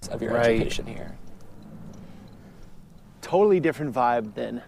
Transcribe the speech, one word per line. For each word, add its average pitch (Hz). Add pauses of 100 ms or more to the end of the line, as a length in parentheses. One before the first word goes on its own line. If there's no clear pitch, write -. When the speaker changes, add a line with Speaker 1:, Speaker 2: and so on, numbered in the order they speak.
Speaker 1:
Of 117
your 113
Speaker 2:
Right. 117
Speaker 1:
education 113
here. - (2000)
Speaker 2:
Totally 196
different 147
vibe 120
than 120